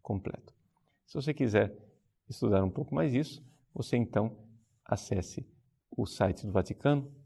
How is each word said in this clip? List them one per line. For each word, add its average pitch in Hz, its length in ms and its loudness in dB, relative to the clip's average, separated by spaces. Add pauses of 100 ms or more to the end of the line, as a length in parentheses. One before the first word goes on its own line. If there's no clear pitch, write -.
completo. - 520 -8 (520)
Se - 80 -20
você 147 180 -4
quiser 107 420 4 (540)
estudar 104 340 2
um 95 80 2
pouco 135 240 -6
mais 147 200 2
isso, 151 300 -2 (300)
você - 220 -2
então 110 400 0 (480)
acesse - 640 -4 (420)
o - 140 -4
site 95 420 0
do 95 60 -6
Vaticano 139 580 0 (160)